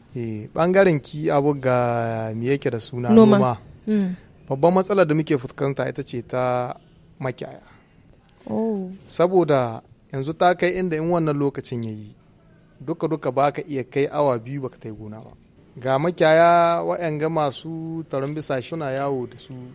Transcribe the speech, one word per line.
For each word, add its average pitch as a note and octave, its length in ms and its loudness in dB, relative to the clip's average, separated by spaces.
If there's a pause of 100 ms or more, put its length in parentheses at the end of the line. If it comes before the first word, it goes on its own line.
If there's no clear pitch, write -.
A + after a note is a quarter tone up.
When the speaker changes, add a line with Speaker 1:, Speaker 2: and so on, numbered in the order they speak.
(160)
Speaker 1:
Eh, A2+ 360 -6
ɓangaren F3+ 480 4
ki D#3 300 -4
abu D3 240 4
ga A#2+ 800 0
me A#2 160 -4
yake C#3+ 200 0
da A#2 100 -2
suna A#2+ 300 -6
Speaker 2:
Noma. G#3+ 280 8
Speaker 1:
noma. B2+ 200 0 (280)
Speaker 2:
Mm. G3+ 280 0 (340)
Speaker 1:
Babban D3+ 260 2
matsalar F#3+ 320 2
da D3+ 80 2
muke D3+ 240 0
fuskanta C3+ 500 -4
ita C3 140 -6
ce B2 240 -8
ta B2 480 -2 (460)
makiyaya. - 420 -8 (880)
Speaker 2:
Oh. G#3+ 400 -4 (180)
Speaker 1:
Saboda D3+ 720 0 (300)
yanzu C#3 200 -6
ta F3+ 220 2
kai F3+ 240 -2
inda F3+ 180 -2
in D#3+ 140 -2
wannan D#3+ 280 0
lokacin C3+ 460 -4
ya A2 60 -8
yi, G#2+ 240 -14 (680)
duka-duka D3+ 520 -4
ba C3+ 200 2
ka D3+ 160 -8
iya C3 160 -6
kai C#3 280 -2
awa C#3 260 0
biyu C3 240 -10
baka B2+ 160 -10
tai A2 140 -14
gona G#2+ 280 -16
ba. A#2 100 -20 (480)
Ga C3 200 0
makiyaya E3+ 840 6
waɗanga E3 480 -2
masu D#3+ 800 -4
taron C#3 260 -4
bisa D3 280 -4
suna D#3 280 -8
yawo C3+ 360 -4
da A#2 100 -18
su - 160 -20 (220)